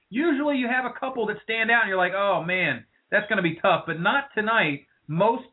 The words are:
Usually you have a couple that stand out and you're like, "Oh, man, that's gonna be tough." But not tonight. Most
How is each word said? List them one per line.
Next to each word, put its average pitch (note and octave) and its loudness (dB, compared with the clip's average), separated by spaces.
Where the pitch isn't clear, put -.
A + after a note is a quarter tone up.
Usually C#4+ 0
you B3+ -2
have B3+ -2
a B3 -10
couple B3+ -4
that G#3 -4
stand A3+ 0
out A#3 4
and G#3 0
you're F#3+ 0
like, F3+ 2
"Oh, G3 0
man, E3 -2
that's G#3 0
gonna G#3+ 0
be E3 0
tough." E3+ 2
But E3 -6
not A#3+ 0
tonight. G#3 0
Most G#3+ 0